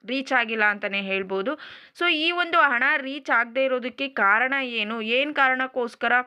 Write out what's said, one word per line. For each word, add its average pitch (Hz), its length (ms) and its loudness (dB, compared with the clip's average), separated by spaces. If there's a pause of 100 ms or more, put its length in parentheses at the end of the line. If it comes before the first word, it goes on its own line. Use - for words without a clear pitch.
ರೀಚ್ 269 260 -4
ಆಗಿಲ್ಲ 226 320 0
ಅಂತಾನೆ 202 360 0
ಹೇಳ್ಬೋದು. 190 540 -2 (440)
So, 349 140 2
ಈ 320 180 0
ಒಂದು 349 280 0
ಹಣ 254 260 4 (120)
ರೀಚ್ 277 340 -8
ಆಗದೆ 240 340 2
ಇರೋದಕ್ಕೆ 254 440 -2
ಕಾರಣ 233 540 2
ಏನು, 226 400 -4
ಏನ್ 262 320 0
ಕಾರಣಕ್ಕೋಸ್ಕರ 262 800 0 (140)